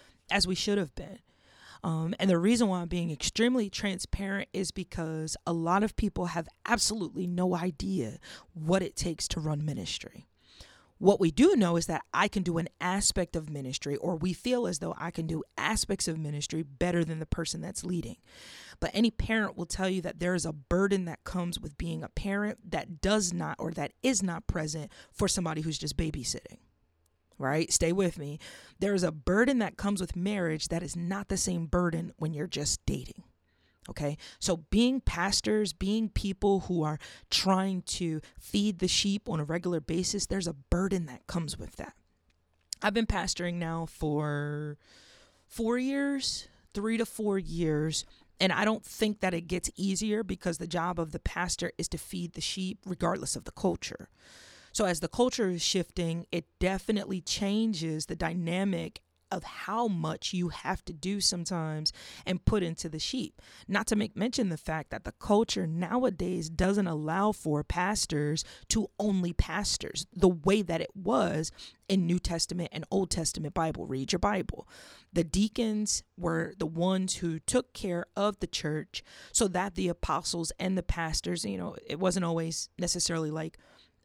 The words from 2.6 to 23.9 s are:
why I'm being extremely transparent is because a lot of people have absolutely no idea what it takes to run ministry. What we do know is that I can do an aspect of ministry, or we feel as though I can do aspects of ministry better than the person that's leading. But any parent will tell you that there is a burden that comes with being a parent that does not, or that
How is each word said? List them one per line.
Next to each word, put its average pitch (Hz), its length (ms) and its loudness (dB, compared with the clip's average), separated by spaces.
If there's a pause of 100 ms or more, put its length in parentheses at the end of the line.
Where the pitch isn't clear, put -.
why 185 140 0
I'm 170 80 -6
being 170 240 -2
extremely 226 580 2
transparent 196 840 -4
is 185 200 -2
because 160 640 -6 (100)
a 170 60 0
lot 170 320 4
of 220 100 -2
people 185 320 0
have 165 220 -4 (180)
absolutely 208 600 0
no 180 260 2
idea 180 640 -2 (340)
what 175 300 2
it - 140 -6
takes - 320 -4
to - 120 -4
run 151 240 -2
ministry. - 640 -6 (720)
What 202 200 8
we 165 100 8
do 349 240 8
know 175 220 6
is 165 100 2
that 160 160 -2 (100)
I 190 140 4
can 202 160 0
do 165 160 0
an 165 100 -2 (120)
aspect 185 560 0
of 156 120 -4
ministry, 143 460 -4
or 170 220 -2
we 175 160 -2
feel 240 340 0
as 175 140 -4
though 165 180 -4
I 170 140 -6
can 160 160 -4
do 156 160 -2 (120)
aspects - 520 0
of 160 100 -2
ministry 151 460 -4
better 170 400 2
than 160 160 -4
the 156 60 -6
person 165 340 -4
that's - 240 -8
leading. 180 320 -4 (640)
But - 120 -2
any 220 200 4
parent 220 440 0
will 175 100 -4
tell 190 220 0
you 185 140 0
that 165 160 -6
there 180 160 2
is 160 100 0
a 160 80 -4
burden 185 520 2
that 165 180 -8
comes 175 380 -4
with 147 180 -10
being 160 240 -4
a - 60 -10
parent 202 640 -2
that 160 280 -4
does 196 320 4
not, 160 280 -4
or - 140 -2
that 147 180 -4 (100)